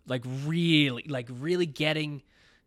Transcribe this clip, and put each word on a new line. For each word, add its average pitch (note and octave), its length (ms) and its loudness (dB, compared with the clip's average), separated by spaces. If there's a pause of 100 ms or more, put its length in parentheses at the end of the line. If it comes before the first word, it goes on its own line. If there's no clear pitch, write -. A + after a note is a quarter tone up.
Like, B2+ 160 -4 (220)
really, D#3 640 4
like, B2+ 220 -6
really E3 360 0
getting, D3+ 560 -2 (440)